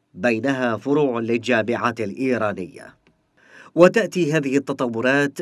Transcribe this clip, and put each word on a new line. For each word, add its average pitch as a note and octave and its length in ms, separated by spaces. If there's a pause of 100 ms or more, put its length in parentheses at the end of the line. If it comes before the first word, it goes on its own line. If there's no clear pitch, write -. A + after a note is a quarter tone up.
(140)
بينها A#2+ 640
فروع C3 440
للجامعة A2+ 800
الإيرانية. G#2 960 (800)
وتأتي F3+ 580
هذه C#3 240
التطورات C3+ 840